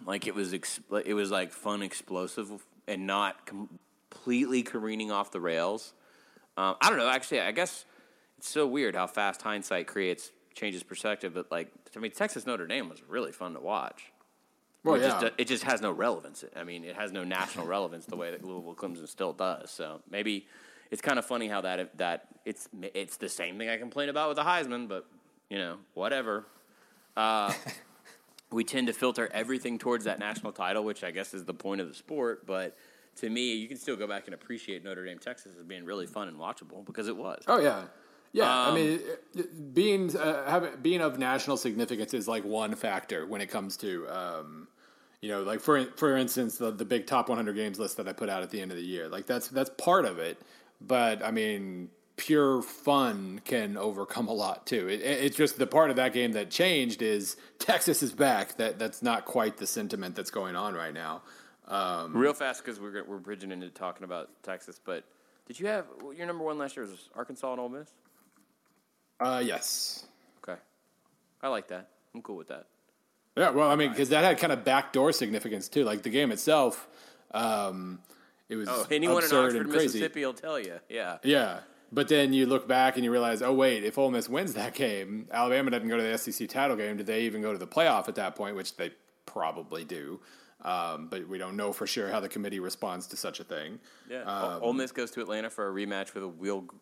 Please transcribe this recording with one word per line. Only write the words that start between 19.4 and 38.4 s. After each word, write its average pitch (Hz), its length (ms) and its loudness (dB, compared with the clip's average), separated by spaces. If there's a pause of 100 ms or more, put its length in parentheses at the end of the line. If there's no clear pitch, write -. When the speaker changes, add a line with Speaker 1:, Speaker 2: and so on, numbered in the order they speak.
Speaker 1:
So 78 300 -10 (100)
maybe 104 340 -4 (460)
it's 110 100 -6
kind 139 160 2
of 117 80 -2
funny 117 220 -4
how 101 140 -2
that, 92 360 -4
that 87 300 -2 (180)
it's, - 240 -10 (240)
it's 95 240 -6
the 98 120 -8
same 87 280 -6
thing 113 120 -6
I 113 80 -2
complain 123 320 -4
about 147 180 0
with 147 100 0
the 147 60 0
Heisman, 135 440 0
but, 95 200 -8 (420)
you 101 80 -4
know, 87 200 -4 (180)
whatever. 110 500 -2 (720)
Uh, 110 360 2 (480)
Speaker 2:
<laughs> - 500 -20
Speaker 1:
we 113 120 0
tend 127 240 0
to 113 60 0
filter 120 400 0
everything 120 460 -2
towards 120 260 0
that 104 140 0
national 107 320 -6
title, 101 320 0
which 104 200 -4
I 90 80 -6
guess 92 220 -6
is 92 120 -10
the 87 80 -6
point 98 280 -4
of 87 60 -4
the 73 80 -14
sport. 131 500 -4
But 92 320 -4 (440)
to 117 80 -4
me, 117 260 0
you 110 140 -6
can 135 80 -10
still 131 180 -4
go 104 100 -4
back 101 200 -6
and 92 80 -12
appreciate 95 500 -10
Notre 92 220 -8
Dame, 107 120 -12
Texas 120 400 -14
as 87 60 -18
being 87 220 -14
really 92 220 -6
fun 104 200 -8
and 78 100 -12
watchable 95 480 -10
because 107 220 -8
it 110 80 -4
was. 95 320 -8
Speaker 2:
Oh, 233 120 6
yeah. 120 240 4 (500)
Yeah, 208 180 6